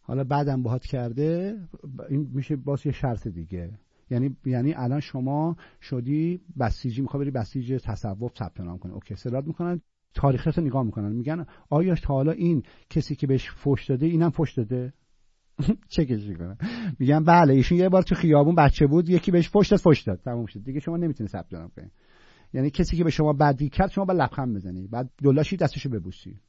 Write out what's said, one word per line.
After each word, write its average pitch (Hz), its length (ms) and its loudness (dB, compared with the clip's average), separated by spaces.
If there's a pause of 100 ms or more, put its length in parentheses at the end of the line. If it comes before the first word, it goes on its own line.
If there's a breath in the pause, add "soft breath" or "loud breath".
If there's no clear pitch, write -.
حالا 131 220 -6
بعدم 139 400 -2
باهات 123 220 -4
کرده، 156 720 -4 (500)
این 139 240 -2
می‌شه 139 220 -4
باز 139 300 -6
یه 143 60 0
شرط 120 360 -4
دیگه. 87 520 -10 (320)
یعنی، 127 340 -2
یعنی 127 280 -2
الان 127 260 -4
شما 143 560 -4 (260 soft breath)
شدی 151 600 -4 (180)
بسیجی، 120 420 -4
می‌خوای 143 220 -4
بری 139 80 -4
بسیج 127 520 -6
تصوف 107 540 -8
ثبت 92 220 -10
نام 87 180 -10
کنی. 92 140 -12
اوکی، 101 240 -12
سلات 131 320 -6
می‌کنن، 175 340 -6 (320)
تاریخت 139 340 2
رو 160 160 0
نگاه 131 200 -2
می‌کنن، 104 280 -4
می‌گن 143 340 -6 (240 soft breath)
آیا 165 260 2
تا - 180 -4
حالا 135 180 2
این 170 320 0 (260 soft breath)
کسی 147 260 -2
که 139 120 -2
بهش 131 240 2
فحش - 380 -2
داده، 131 160 0
اینم 170 240 4
فحش 156 240 -2
داده؟ 123 400 -4 (680)
<laughs> 175 360 0
چکش 123 280 0
می‌کنن. 92 340 -10 (420 loud breath)
می‌گن 147 240 4
بله، 165 300 8
ایشون 135 240 4
یه 180 120 4
بار 185 120 6
تو - 140 0
خیابون 151 400 6
بچه 147 320 6
بود، 165 220 4
یکی 180 220 2
بهش 175 180 4
فحش 202 180 4
داد، 202 120 4
فحش 160 220 6
داد. 92 240 -4
تموم 120 200 -4
شد. 101 180 -14
دیگه 135 160 -6
شما 165 180 -6
نمی‌تونی 139 320 -4
ثبت 92 240 -10
نام 85 220 -14
کنی. 92 160 -18 (600 soft breath)
یعنی 135 160 0
کسی 165 280 0
که 175 60 2
به 165 60 4
شما 151 240 2
بدی 143 360 2
کرد، - 220 2
شما 196 140 -2
باید 180 160 0
لبخند 123 340 -2
بزنی، 92 320 -10
بعد 120 220 -6 (140)
دلاشی 143 340 4
دستشو 143 320 -2
ببوسی. 95 600 -10